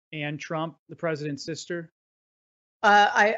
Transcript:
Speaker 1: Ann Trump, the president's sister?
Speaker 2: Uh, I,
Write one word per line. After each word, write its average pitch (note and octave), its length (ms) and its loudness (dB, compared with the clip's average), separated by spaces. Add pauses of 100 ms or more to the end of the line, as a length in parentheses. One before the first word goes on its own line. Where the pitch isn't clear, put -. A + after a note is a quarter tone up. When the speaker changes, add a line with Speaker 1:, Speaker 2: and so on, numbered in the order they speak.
(140)
Speaker 1:
Ann D3+ 240 -8
Trump, D#3+ 400 -8 (100)
the D#3+ 80 -18
president's D3+ 480 -6
sister? E3 480 -10 (920)
Speaker 2:
Uh, G#3 300 6
I, G#3+ 240 2